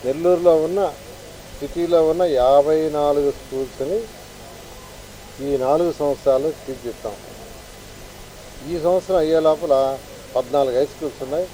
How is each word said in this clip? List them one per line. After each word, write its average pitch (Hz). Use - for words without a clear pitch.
నెల్లూరులో 170
ఉన్న, 165
సిటీలో 170
ఉన్న 170
యాభై 143
నాలుగు 147
స్కూల్స్ని 135
ఈ 139
నాలుగు 151
సంవత్సరాలు 139
తీర్చిదిద్దాం. 120
ఈ 165
సంవత్సరం 185
అయ్యే 160
లోపల 147
పద్నాలుగు 131
హై 143
స్కూల్స్ 139
ఉన్నాయి. 156